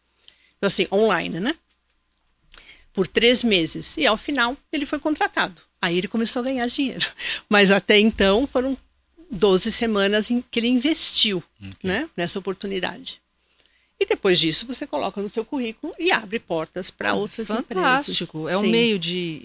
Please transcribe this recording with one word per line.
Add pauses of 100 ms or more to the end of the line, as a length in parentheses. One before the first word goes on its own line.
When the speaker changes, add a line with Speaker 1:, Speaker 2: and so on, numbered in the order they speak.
(580)
Speaker 1:
Então,
assim,
online,
né? (1400)
Por
três
meses.
E,
ao
final, (160)
ele
foi
contratado. (220)
Aí
ele
começou
a
ganhar
dinheiro. (200)
<laughs>
Mas,
até
então,
foram (520)
doze
semanas
em
que
ele
investiu, (240)
Speaker 2:
Ok.
Speaker 1:
né,
nessa
oportunidade. (760)
E
depois
disso,
você
coloca
no
seu
currículo
e
abre
portas
pra
Speaker 3:
Ah,
Speaker 1:
outras
Speaker 3:
fantástico.
Speaker 1:
empresas.
Speaker 3:
É
um
Speaker 1:
Sim.
Speaker 3:
meio
de,